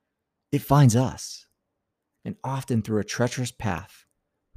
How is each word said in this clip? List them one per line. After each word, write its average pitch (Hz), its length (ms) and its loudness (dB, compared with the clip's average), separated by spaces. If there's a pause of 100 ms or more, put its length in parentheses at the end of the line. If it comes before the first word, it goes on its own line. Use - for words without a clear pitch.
(520)
It 143 100 0
finds 139 340 6
us, - 520 -4 (760)
and 110 200 -10
often 131 400 -2
through 107 160 -2
a 98 40 -2
treacherous 123 480 -2
path - 540 -8 (520)